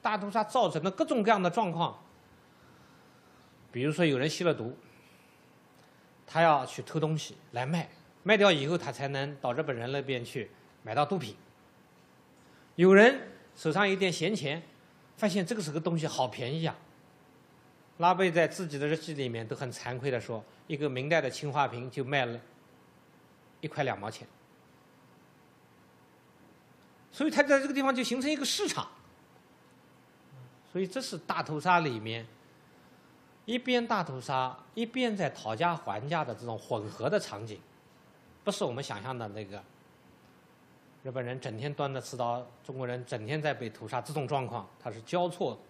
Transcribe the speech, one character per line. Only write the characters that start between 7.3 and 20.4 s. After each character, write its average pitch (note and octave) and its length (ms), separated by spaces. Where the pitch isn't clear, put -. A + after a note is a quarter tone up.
来 B2 160
卖， D#3+ 200
卖 G#3 120
掉 G3+ 160
以 C#3+ 160
后 E3+ 120
他 D3 120
才 C#3 180
能 C#3 280
到 B2 160
日 D3 100
本 C#3 140
人 A#2+ 160
那 C#3 80
边 B2 240
去 A#2 260
买 A2 120
到 D3 100
毒 F#3+ 140
品。 A2 180
有 F#3 180
人 B3 260
手 - 160
上 G3 160
有 G3 80
点 F#3 160
闲 E3+ 240
钱， D#3 280
发 A3 100
现 F#3 160
这 A#3+ 100
个 G#3+ 60
是 D3+ 100
个 D3 80
东 E3+ 200
西 D3+ 80
好 C3 200
便 C3 320
宜 D#3+ 60
啊。 C#3 100
拉 F3 160
贝 F#3 160
在 D#3+ 180
自 F#3 180
己 D3 120
的 C#3+ 80
日 D#3 100
记 D#3 160
里 C3+ 160
面 A2+ 180
都 B2 80
很 B2+ 160
惭 B2 280
愧 C3+ 120
地 B2 80
说， A2 240